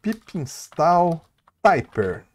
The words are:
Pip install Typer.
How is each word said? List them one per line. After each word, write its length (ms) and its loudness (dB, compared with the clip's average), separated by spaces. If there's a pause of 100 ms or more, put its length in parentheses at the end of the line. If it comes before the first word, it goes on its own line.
Pip 360 -8
install 840 0 (420)
Typer. 600 0 (100)